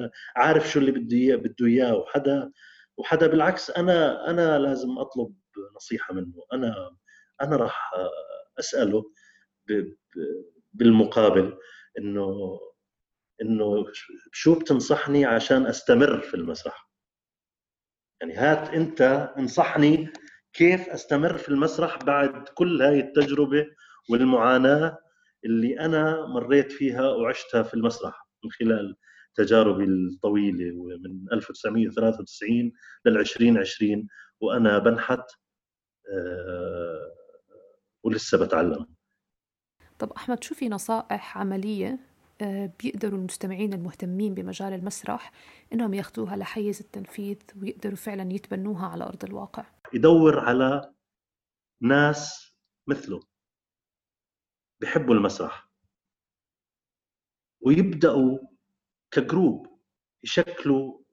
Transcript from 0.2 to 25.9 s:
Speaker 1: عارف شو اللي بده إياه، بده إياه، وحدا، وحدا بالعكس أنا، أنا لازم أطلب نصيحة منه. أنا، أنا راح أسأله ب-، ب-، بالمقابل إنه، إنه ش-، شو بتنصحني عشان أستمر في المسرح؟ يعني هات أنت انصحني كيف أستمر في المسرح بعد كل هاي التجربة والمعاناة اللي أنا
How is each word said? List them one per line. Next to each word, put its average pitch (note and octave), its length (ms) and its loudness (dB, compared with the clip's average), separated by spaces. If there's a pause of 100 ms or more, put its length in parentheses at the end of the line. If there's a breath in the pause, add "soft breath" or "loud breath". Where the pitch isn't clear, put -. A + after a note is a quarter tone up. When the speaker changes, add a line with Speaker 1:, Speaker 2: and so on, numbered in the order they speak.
Speaker 1:
عارف D#3 340 4
شو D3+ 80 2
اللي C#3 140 4
بده A#2+ 240 0
إياه، B2+ 200 4
بده A#2 300 -2
إياه، A#2+ 300 4
وحدا، C#3 560 -2 (440 soft breath)
وحدا D#3+ 300 2
بالعكس D#3+ 440 2
أنا، E3+ 600 2
أنا E3 280 2
لازم C3 400 -2
أطلب B2 360 -6 (420)
نصيحة - 380 -10
منه. F2 380 -10
أنا، G#2 440 -6 (460 soft breath)
أنا D3 140 -2
راح - 340 -4 (680)
أسأله A2 520 -2 (580 soft breath)
ب-، G#2+ 40 -2
ب-، E2 240 -4 (760)
بالمقابل G#2+ 880 4 (400 loud breath)
إنه، G2+ 600 -6 (840)
إنه G#2+ 500 0
ش-، - 200 -20 (200)
شو D#3+ 260 4
بتنصحني C#3+ 680 0
عشان B2+ 420 2
أستمر A#2+ 540 4
في - 140 -12
المسرح؟ - 560 -10 (1300)
يعني E2 140 -10
هات D3+ 340 2
أنت C#3+ 680 2
انصحني D3+ 760 2 (400 loud breath)
كيف F3+ 360 4
أستمر D3+ 500 -2
في - 100 -12
المسرح D#3 560 -2
بعد C#3+ 440 0
كل F3 340 0
هاي C#3+ 180 6
التجربة C#3+ 680 2 (440 soft breath)
والمعاناة C3 880 4 (460)
اللي A#2 360 0
أنا D#3 460 0